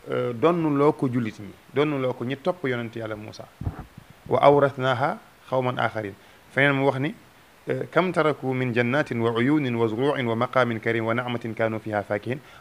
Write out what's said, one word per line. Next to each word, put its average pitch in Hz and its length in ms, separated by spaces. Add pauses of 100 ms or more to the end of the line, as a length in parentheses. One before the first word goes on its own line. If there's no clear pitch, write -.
(100)
euh, 123 220
donnu 156 380
loo 143 220
ko 143 200
jullit 117 280
ñi, 95 120 (220)
donnu 143 240
loo 127 140
ko 120 120
ñi 135 120
topp 180 280
yonent 120 300
Yàlla 110 220
Muusa. 107 300 (800)
"Wa 117 120
awrathnaha 135 800 (320)
qawman 127 280
akharin." 110 360 (380)
Feneen 139 240
mu 135 100
wax 135 140
ni, 160 140 (540)
euh, 131 220
"Kam 175 220
taraku 147 420
min 127 180
jannatin 123 480
wa 117 120
uyunin 127 420
wa 117 140
zuru'in 135 360
wa 113 120
maqamin 120 420
karim 113 260
wa 113 100
na'matin 120 400
kanu 113 260
fiha 107 240
fakihin 107 340 (220)